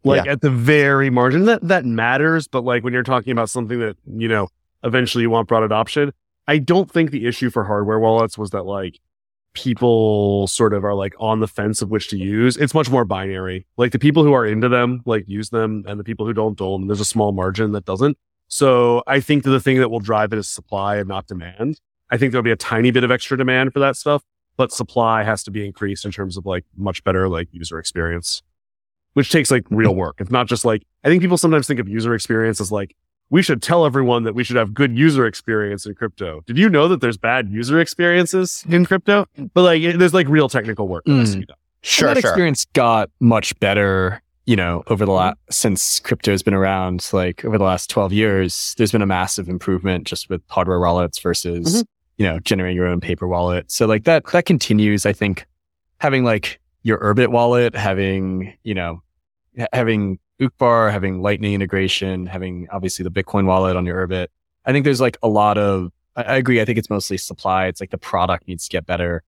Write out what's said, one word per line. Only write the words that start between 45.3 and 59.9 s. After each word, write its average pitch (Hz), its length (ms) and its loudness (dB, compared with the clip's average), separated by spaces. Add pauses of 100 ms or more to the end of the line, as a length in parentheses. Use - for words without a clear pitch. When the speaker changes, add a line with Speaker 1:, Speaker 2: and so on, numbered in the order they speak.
Speaker 1:
Mm-hmm. - 180 -20
Speaker 3:
since - 500 -2
crypto - 300 -2
has 98 120 0
been 101 120 0
around, 95 580 -2
like, 90 320 -2
over 110 140 -2
the 98 60 2
last 92 260 -2
twelve 98 240 0
years, 98 640 0
there's 113 140 2
been 110 100 2
a 101 40 0
massive 92 400 -2
improvement 90 600 -4
just - 240 -10
with 90 180 -6
hardware 90 320 0
wallets 87 380 0
versus, 87 480 -4
Speaker 1:
Mm-hmm. 202 160 0 (340)
Speaker 3:
you 104 100 0
know, 85 120 -2
generating 90 380 -2
your 90 100 0
own 87 140 -2
paper 90 280 -6
wallet. 90 420 -2
So, - 140 0
like, 110 200 2
that, 160 280 4
that 175 140 2
continues. 107 580 2
I 104 80 2
think 101 340 -4 (540)
having, 135 240 2
like, 110 360 -2 (220)
your 110 160 2
Urbit 104 300 2
wallet, 120 480 2
having, 95 840 -4
you 110 100 -8
know, 87 300 -6 (560)
ha-, 117 160 -6
having 107 440 0 (220)